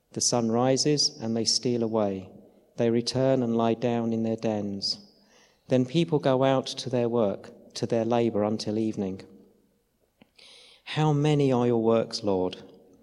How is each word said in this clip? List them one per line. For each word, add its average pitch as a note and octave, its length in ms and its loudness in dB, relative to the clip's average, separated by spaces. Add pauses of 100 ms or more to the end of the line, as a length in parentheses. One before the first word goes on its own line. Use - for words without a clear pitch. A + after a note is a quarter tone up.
(140)
The - 80 -6
sun A#2 300 0
rises, C3 600 2 (100)
and A2+ 160 -2
they A2+ 80 -2
steal A#2+ 380 0
away. G#2 460 0 (480)
They A#2 120 2
return B2+ 540 2
and A#2 120 0
lie A2+ 200 2
down A#2 360 -2
in A2+ 120 -2
their A2+ 120 -2
dens. G#2 640 -4 (680)
Then B2+ 180 2
people D#3+ 320 0
go C3+ 260 2
out C3+ 220 2
to - 240 -10
their A#2+ 180 0
work, A2+ 440 -2 (240)
to - 100 -6
their A2+ 200 0
labor A#2 380 0
until G#2+ 360 -2
evening. G#2 420 -4 (1600)
How D3+ 300 0
many C#3+ 380 4
are B2 160 2
your A#2 160 2
works, A2+ 400 2
Lord? F#2 340 0 (460)